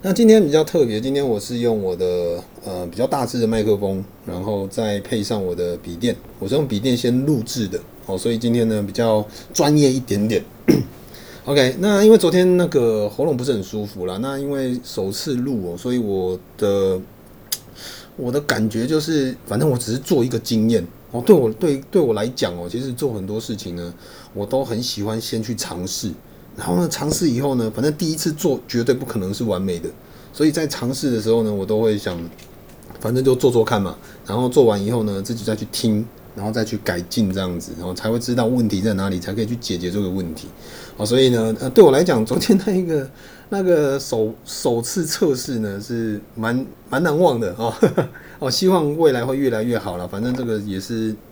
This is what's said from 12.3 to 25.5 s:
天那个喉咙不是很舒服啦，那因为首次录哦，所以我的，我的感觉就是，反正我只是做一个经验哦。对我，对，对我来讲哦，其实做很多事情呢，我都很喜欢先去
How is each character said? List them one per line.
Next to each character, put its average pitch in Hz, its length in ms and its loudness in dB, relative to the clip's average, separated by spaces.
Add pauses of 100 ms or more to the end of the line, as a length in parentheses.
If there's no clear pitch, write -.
天 180 280 4
那 175 80 4
个 113 420 2
喉 135 160 -2
咙 156 100 2
不 123 80 -2
是 139 100 -2
很 101 120 0
舒 104 200 -6
服 98 220 -8
啦， 92 120 -4
那 135 200 -6
因 139 120 -6
为 131 340 -4
首 98 260 -4
次 131 240 -4
录 120 380 -4
哦， 85 40 -10
所 123 160 -6
以 123 60 0
我 95 400 -2 (200)
的， 98 420 0 (1160)
我 123 140 -4
的 139 120 -2
感 110 260 -2
觉 113 180 -2
就 156 140 0
是， 147 340 -2 (120)
反 104 120 -2
正 151 100 2
我 127 80 2
只 120 140 -6
是 127 80 -2
做 135 240 0
一 127 60 0
个 123 100 -2
经 110 300 0
验 104 180 2 (240)
哦。 120 140 -4
对 208 100 8
我， 127 160 4
对， 139 400 -2
对 190 100 4
我 123 120 2
来 104 160 0
讲 110 280 -4
哦， 87 140 -8
其 117 80 -6
实 131 140 -6
做 123 220 -4
很 95 120 -8
多 107 140 -6
事 110 160 -8
情 90 180 -10
呢， 87 180 -10 (420)
我 101 100 -6
都 131 180 -2
很 117 200 -4
喜 104 200 -6
欢 110 160 -4
先 113 240 -6
去 113 140 -6